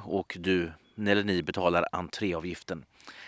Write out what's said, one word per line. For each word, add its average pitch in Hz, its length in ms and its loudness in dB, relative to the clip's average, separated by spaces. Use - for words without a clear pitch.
och 92 360 -2
du 85 320 2
eller 101 260 4
ni 92 180 2
betalar 87 500 2
entréavgiften. 85 920 -4